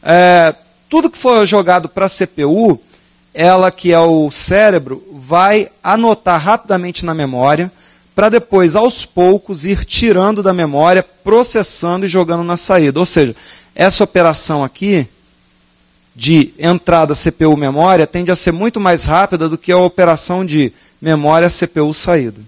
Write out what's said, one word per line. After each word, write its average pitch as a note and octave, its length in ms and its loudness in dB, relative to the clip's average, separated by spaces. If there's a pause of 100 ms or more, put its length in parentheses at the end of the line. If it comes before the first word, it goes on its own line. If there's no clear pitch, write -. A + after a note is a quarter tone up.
É, F3 520 4 (360)
tudo D#4+ 200 0
que - 60 -20
for A#3 300 2
jogado F3+ 420 0
pra F#3+ 180 -4
C F#3 200 -4
P D3+ 180 -8
U, F3 340 2 (560)
ela F#3 360 2
que F3 200 -6
é E3 80 4
o D#3+ 320 2
cérebro, F3 800 0
vai F3 600 0 (120)
anotar G#3 560 0
rapidamente F#3 680 -4
na E3 100 -4
memória, D3 580 -2 (420)
pra G#3 140 2
depois, G3 480 2
aos A#3 300 -2
poucos, F#3 580 -2
ir F#3+ 220 -4
tirando G#3 560 0
da F#3+ 100 0
memória, E3+ 500 0
processando G3 1040 -2
e G3 40 -4
jogando E3+ 360 -2
na F3 140 -6
saída. D#3 420 0
Ou F3+ 60 0
seja, C3+ 280 0 (400)
essa F#3+ 300 0
operação D#3+ 580 -2
aqui, E3 460 -4 (1040)
de C#3+ 440 0
entrada E3 560 0
C - 180 -4
P D#3+ 140 -2
U D3+ 100 4
memória, D3+ 500 0
tende F3 240 -6
a F3+ 60 0
ser - 160 -2
muito G#3 260 -4
mais F3+ 280 0
rápida E3 420 0
do D#3+ 80 -6
que - 160 -4
a F3+ 60 4
operação F3+ 680 0
de D3 260 -2 (300)
memória D#3 480 2
C - 180 -2
P - 140 -4
U D3+ 140 -2
saída. C3+ 540 -2